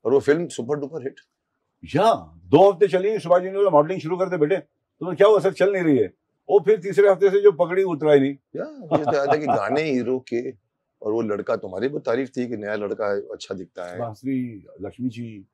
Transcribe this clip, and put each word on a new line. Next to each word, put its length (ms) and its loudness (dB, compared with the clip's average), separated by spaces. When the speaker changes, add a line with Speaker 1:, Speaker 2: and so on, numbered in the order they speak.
Speaker 1:
और 80 0
वो 80 4
फिल्म 280 0
सुपर 280 -6
डुपर 260 -10
हिट। 120 -10
Speaker 2:
या, 180 4
दो 240 8
हफ्ते 180 2
चली, 300 -2
सुभाष 240 0
जी 80 -8
ने 60 -8
बोला, 140 2
"मॉडलिंग 300 2
शुरू 160 -6
कर 120 -2
दे 80 -4
बेटे।" 200 0
तो 580 -12
क्या 140 6
हुआ 100 6
सर, 140 0
चल 200 0
नहीं 100 -2
रही 160 4
है। 140 0
वो 100 6
फिर 200 2
तीसरे 300 4
हफ्ते 200 4
से 100 2
जो 120 8
पकड़ी, 300 0
उतरा 300 0
ही 80 8
नहीं। 160 -2
Speaker 1:
या, 360 -12
मुझे 120 0
तो 120 0
याद 140 -2
है 80 2
कि 80 -6
गाने 360 -2
हीरो 360 -2
के, 320 -6
और 100 -4
वो 100 -2
लड़का, 340 -4
तुम्हारी 320 -6
बहुत 160 -8
तारीफ 320 -2
थी 120 -6
कि 80 -8
नया 180 -8
लड़का 400 -6
है, 60 -4
अच्छा 340 -14
दिखता 380 -14
है। 80 -12
Speaker 2:
बांसुरी, 680 -10
लक्ष्मी 280 -10
जी 460 -14